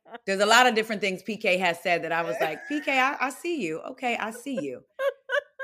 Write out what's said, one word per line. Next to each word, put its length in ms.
there's 160
a 60
lot 200
of 80
different 260
things 220
P 140
K 200
has 240
said 220
that 80
I 120
was 180
like, 260
"P 140
K, 180
I, 180
I 40
see 300
you. 200
Okay, 360
I 140
see 280
you." 240